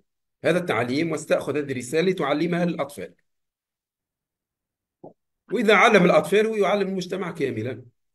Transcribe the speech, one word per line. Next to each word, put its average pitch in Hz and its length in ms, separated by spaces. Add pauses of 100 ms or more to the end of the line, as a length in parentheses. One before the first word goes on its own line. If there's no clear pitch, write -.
(440)
هذا 170 140
التعليم 147 540
وستأخذ 151 440
هذه 135 160
الرسالة 135 380
لتعلمها 170 540
للأطفال." 156 500 (2500)
وإذا 214 220
علم 196 300
الأطفال 175 420
هو 220 100
يعلم 196 320
المجتمع 190 420
كاملًا، 123 540 (300)